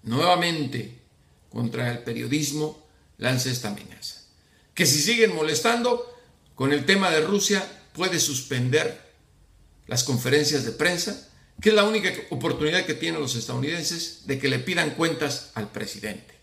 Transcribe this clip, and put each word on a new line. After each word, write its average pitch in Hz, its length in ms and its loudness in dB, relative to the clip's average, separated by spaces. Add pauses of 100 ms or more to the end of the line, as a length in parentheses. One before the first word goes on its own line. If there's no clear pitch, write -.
Nuevamente, 151 960 0 (480)
contra 120 440 -2
el 117 80 -6
periodismo, 139 840 -4 (340)
lanza 127 320 0
esta 123 180 -4
amenaza. - 540 -12 (520)
Que 180 100 2
si 143 160 4
siguen 220 340 4
molestando 233 800 0 (440)
con 135 160 2
el 139 120 0
tema 190 260 4
de 156 100 4
Rusia, 196 440 2 (280)
puede 170 260 0
suspender 135 840 0 (840)
las 120 160 -2
conferencias 139 640 2
de 117 80 -4
prensa, 175 560 -2 (320)
que - 80 4
es 214 60 6
la 208 100 8
única 208 280 0 (180)
oportunidad 151 540 0
que 156 100 -2
tienen 165 260 -4
los 123 160 -4
estadounidenses 151 920 -6
de 135 120 -2
que 135 100 0
le 127 100 0
pidan 160 320 -2
cuentas 151 640 -2
al 104 160 -6
presidente. 104 720 -10